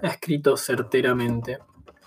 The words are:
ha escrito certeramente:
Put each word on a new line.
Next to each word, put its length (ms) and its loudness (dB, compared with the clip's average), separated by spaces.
ha 60 -2
escrito 500 2
certeramente: 1000 0